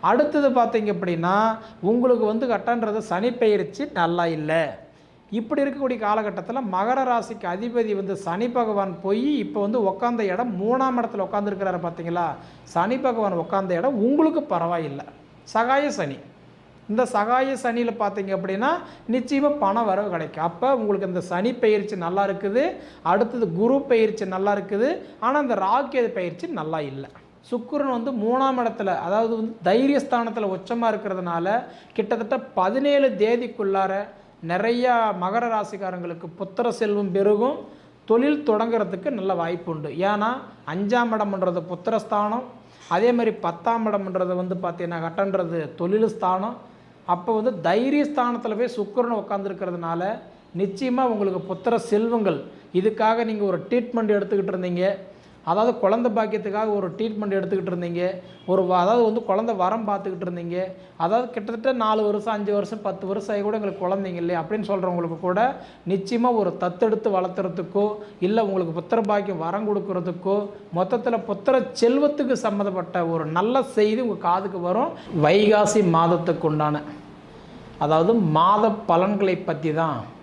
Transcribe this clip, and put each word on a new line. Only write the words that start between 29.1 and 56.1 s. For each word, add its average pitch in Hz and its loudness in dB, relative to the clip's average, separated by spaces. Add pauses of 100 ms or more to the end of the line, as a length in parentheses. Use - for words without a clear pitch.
வந்து 220 -4 (140)
தைரியஸ்தானத்துல 233 2
உச்சமா 233 -2
இருக்கிறதுனால, 185 -4 (500)
கிட்டத்தட்ட 226 0 (220)
பதினேழு 269 4 (140)
தேதிக்குள்ளார 202 0 (580)
நிறையா 240 2 (280)
மகர 202 0 (100)
ராசிக்காரங்களுக்கு 185 -6 (120)
புத்திர 202 -2 (140)
செல்வம் 208 0
பெருகும், 208 4 (520)
தொழில் 285 4
தொடங்குறதுக்கு 214 0
நல்ல 190 0
வாய்ப்பு 175 -4
உண்டு. 147 -6 (200)
ஏன்னா 208 0 (440)
அஞ்சாம் 226 2
இடம்ன்றது 185 0
புத்திரஸ்தானம், 214 -2 (520)
அதே 226 6
மாதிரி 226 2 (140)
பத்தாம் 220 0
இடம்ன்றது 185 -2
வந்து 185 -4
பார்த்தீங்கன்னா 170 -6
கட்டன்றது 175 -2 (200)
தொழில் 208 2
ஸ்தானம். 196 -2 (560)
அப்போ 180 -2
வந்து 214 0 (140)
தைரிய 262 2
ஸ்தானத்துல 240 -2
போய் 240 -2
சுக்கிரன் 233 -2
உட்காந்துருக்கிறதுனால, 180 -4 (580)
நிச்சயமா 247 0 (100)
உங்களுக்கு 190 0
புத்திர 196 0 (160)
செல்வங்கள், 214 2 (400)
இதுக்காக 220 2
நீங்க 208 0
ஒரு 175 0
ட்ரீட்மெண்ட் 226 2
எடுத்துக்கிட்டு 196 0
இருந்தீங்க, 180 0 (680)
அதாவது 220 4 (100)
குழந்தை 226 4